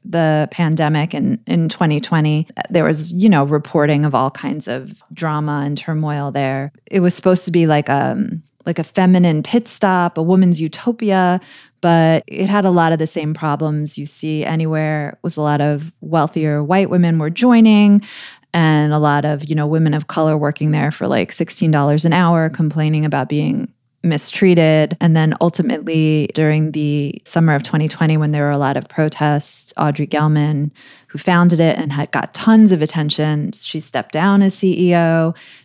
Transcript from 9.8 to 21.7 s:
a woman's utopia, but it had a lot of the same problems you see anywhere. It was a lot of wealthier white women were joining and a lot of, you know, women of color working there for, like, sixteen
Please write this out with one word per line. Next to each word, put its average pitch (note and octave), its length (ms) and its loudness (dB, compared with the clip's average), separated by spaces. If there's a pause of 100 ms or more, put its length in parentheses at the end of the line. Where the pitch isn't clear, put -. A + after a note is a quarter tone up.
a D#3+ 40 -2
woman's F3 380 2
utopia, F#3 800 0 (400)
but E3 460 4
it - 240 -4
had G3+ 160 2
a F#3 40 2
lot E3 220 4
of D#3+ 60 0
the D#3+ 80 -4
same D#3 260 -6
problems D3+ 640 -4
you D3 80 -10
see D#3 400 -6
anywhere. D#3 720 -2
It - 80 -20
was E3 160 -6
a - 20 -2
lot D3 220 0
of D3 280 -2 (120)
wealthier D#3 600 0
white F#3 280 0
women E3+ 280 2
were D#3 120 -2
joining G#3+ 720 4 (500)
and D#3 400 2
a D3+ 60 2
lot D3 260 2
of, D3 240 -4
you D#3 60 -4
know, D3 120 0
women D#3+ 280 0
of D#3 140 -4
color D#3 280 0
working D3+ 360 -2
there D3+ 180 0
for, - 180 -4
like, B2 240 -2
sixteen E3 380 -2